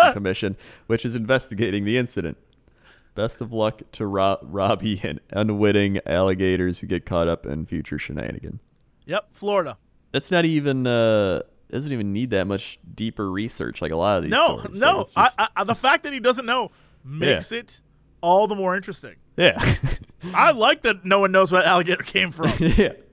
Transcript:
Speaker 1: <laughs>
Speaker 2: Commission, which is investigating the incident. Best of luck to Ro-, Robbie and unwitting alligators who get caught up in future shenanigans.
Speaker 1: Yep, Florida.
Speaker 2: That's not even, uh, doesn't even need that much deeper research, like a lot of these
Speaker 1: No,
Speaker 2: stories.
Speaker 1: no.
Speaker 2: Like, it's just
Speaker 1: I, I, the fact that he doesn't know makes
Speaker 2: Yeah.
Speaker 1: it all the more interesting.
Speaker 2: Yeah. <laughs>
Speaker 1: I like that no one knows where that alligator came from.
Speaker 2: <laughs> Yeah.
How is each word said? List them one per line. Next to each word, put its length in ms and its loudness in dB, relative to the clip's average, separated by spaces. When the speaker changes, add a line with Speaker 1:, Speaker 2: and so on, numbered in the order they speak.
Speaker 1:
<laughs> 80 4
Speaker 2:
Commission, 420 -4
which 160 0
is 120 -6
investigating 680 -2
the 140 0
incident. 400 -4
Best 280 -6
of 120 -10
luck 280 -2
to 160 -6
Ro-, 340 0
Robbie 640 -2
and 160 -6
unwitting 760 2
alligators 720 0
who 80 -12
get 180 -4
caught 220 0
up 180 -4
in 220 -6
future 320 -8
shenanigans. 640 -10
Speaker 1:
Yep, 280 -8
Florida. 440 -2
Speaker 2:
That's 180 0
not 140 4
even, 420 0
uh, 540 2
doesn't 220 -6
even 220 -4
need 180 -4
that 160 0
much 320 -6
deeper 340 -6
research, 540 -6
like 80 -4
a 60 -4
lot 200 2
of 60 -2
these 80 -4
Speaker 1:
No, 300 2
Speaker 2:
stories. 180 -12
Speaker 1:
no. 140 4
Speaker 2:
Like, 80 -2
it's 120 -10
just 260 2
Speaker 1:
I, 80 2
I, 80 -2
the 100 -2
fact 280 0
that 100 -8
he 80 -6
doesn't 260 0
know 240 -2
makes 480 -2
Speaker 2:
Yeah. 80 -6
Speaker 1:
it 220 -20
all 260 4
the 80 -2
more 200 -2
interesting. 400 -12
Speaker 2:
Yeah. 380 4
<laughs> 300 -16
Speaker 1:
I 180 6
like 300 2
that 240 -2
no 140 4
one 120 2
knows 200 4
where 100 6
that 80 4
alligator 340 2
came 280 -2
from. 240 -2
Speaker 2:
<laughs> 40 -6
Yeah. 340 4